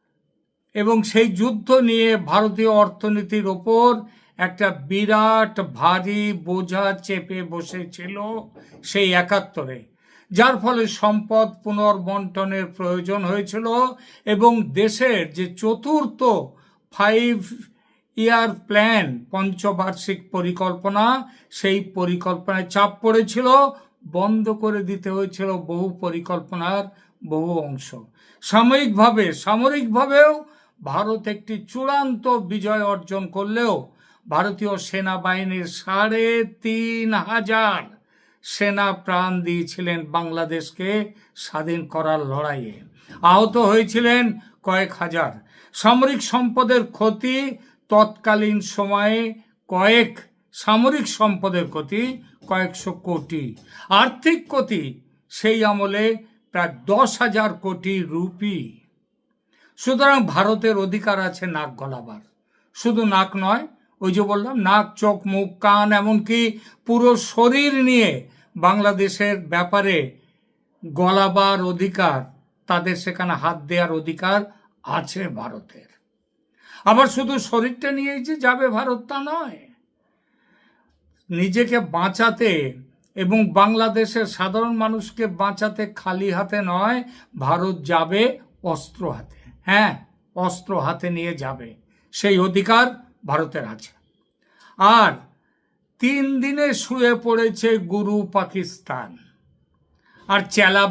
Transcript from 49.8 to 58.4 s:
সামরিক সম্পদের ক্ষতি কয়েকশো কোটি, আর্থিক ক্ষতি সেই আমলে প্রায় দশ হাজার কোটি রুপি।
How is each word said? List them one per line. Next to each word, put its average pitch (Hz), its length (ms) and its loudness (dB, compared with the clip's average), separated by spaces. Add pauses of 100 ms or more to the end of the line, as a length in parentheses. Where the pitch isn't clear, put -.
সামরিক 240 520 2 (100)
সম্পদের 190 560 0
ক্ষতি 156 300 -4 (460)
কয়েকশো 185 420 -4 (160)
কোটি, 156 380 -6 (560)
আর্থিক 311 380 2 (120)
ক্ষতি 226 320 -2 (480)
সেই 220 280 0 (120)
আমলে 202 340 -2 (480)
প্রায় 175 180 -2 (200)
দশ 233 180 4 (120)
হাজার 214 300 0 (120)
কোটি 185 320 -4 (180)
রুপি। 185 440 -4 (1200)